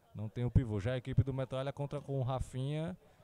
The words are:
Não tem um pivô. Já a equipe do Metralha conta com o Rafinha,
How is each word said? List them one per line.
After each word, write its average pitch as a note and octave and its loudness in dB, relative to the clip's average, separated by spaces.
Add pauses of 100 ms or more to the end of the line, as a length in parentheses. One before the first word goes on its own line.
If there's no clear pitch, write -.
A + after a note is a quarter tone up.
(140)
Não G#2+ -6
tem B2 -2
um A#2+ 4
pivô. G#2+ 6
Já A#2+ 0
a B2+ -2
equipe C3 2
do C3 0
Metralha C3 -2
conta C#3+ -4
com C#3 -4
o B2+ 0
Rafinha, C3+ -2 (280)